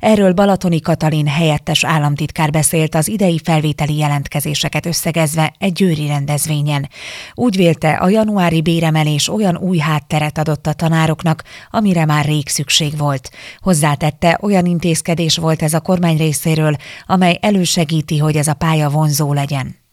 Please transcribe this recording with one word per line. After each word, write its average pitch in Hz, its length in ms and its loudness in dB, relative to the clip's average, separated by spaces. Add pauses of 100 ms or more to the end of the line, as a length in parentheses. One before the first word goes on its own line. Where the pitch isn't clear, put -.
Erről 208 320 4
Balatoni 185 480 2
Katalin 156 460 0
helyettes 151 580 0
államtitkár 147 640 0
beszélt 156 440 0
az 156 140 0
idei 190 360 0
felvételi 151 520 0
jelentkezéseket 147 880 -2
összegezve 160 720 -2
egy 190 140 -2
győri 156 340 0
rendezvényen. 147 840 -2 (460)
Úgy 233 220 0
vélte, 160 360 2
a - 160 0
januári 196 540 2
béremelés 156 680 0
olyan 202 280 0
új 185 220 -2
hátteret 151 600 -2
adott 156 280 -2
a 156 60 -2
tanároknak, 160 720 0 (280)
amire 196 340 2
már 151 200 2
rég 151 240 -2
szükség 151 480 -2
volt. 143 340 -4 (300)
Hozzátette, 160 840 2
olyan 196 240 2
intézkedés 165 680 0
volt 160 260 0
ez 156 120 0
a 160 60 2
kormány 175 360 2
részéről, 156 600 0 (300)
amely 180 340 2
elősegíti, 165 800 0
hogy 151 180 2
ez 151 120 0
a 151 60 0
pálya 156 360 0
vonzó 147 420 0
legyen. 139 600 -4